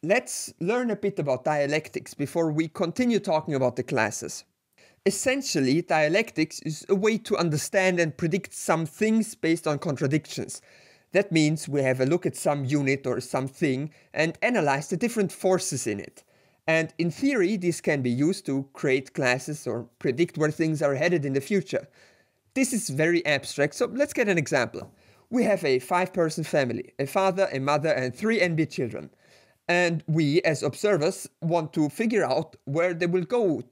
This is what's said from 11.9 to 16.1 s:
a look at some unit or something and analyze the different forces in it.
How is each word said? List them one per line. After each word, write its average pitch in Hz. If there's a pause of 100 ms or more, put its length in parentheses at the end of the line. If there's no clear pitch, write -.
a 127
look 170
at 165
some 143
unit 135
or 123
something 135 (220)
and 160
analyze 151
the 185
different 226
forces 180
in 101
it. - (440)